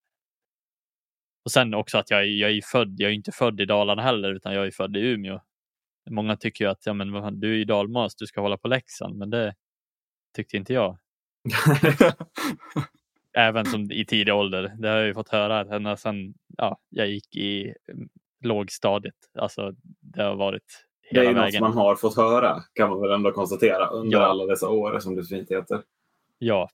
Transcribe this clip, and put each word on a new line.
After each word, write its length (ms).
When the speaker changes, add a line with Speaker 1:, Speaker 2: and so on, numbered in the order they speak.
Speaker 1:
Och 80
sen 220
också 240
att 120
jag, 160
jag 240
är 40
ju 80
född, 380
jag 60
är 40
ju 60
inte 160
född 280
i 40
Dalarna 380
heller, 320
utan 200
jag 120
är 40
född 260
i 40
Umeå. 400
Många 260
tycker 280
ju 60
att, 160
ja, 60
men 200
vad 100
fan, 180
du 120
är 40
ju 80
dalmas, 520
du 100
ska 140
hålla 180
på 100
Leksand, 500
men 120
det 240
tyckte 200
inte 160
jag. 260
Speaker 2:
<laughs> 760
Speaker 1:
Även 280
som 260
i 140
tidig 280
ålder. 440
Det 100
har 80
jag 100
ju 80
fått 140
höra 480
ända 200
sedan, 380
ja, 220
jag 200
gick 280
i, 380
mm, 160
lågstadiet. 680
Alltså, 340
det 220
har 140
varit 500
Speaker 3:
Det 80
är 20
Speaker 1:
hela 100
Speaker 3:
ju 60
något 80
Speaker 1:
vägen. 140
Speaker 3:
som 100
man 40
har 100
fått 200
höra, 460
kan 180
man 100
väl 120
ändå 200
konstatera, 560
under 300
Speaker 1:
Ja. 60
Speaker 3:
alla 220
dessa 220
år, 300
som 180
det 80
fint 260
heter. 320
Speaker 1:
Ja, 360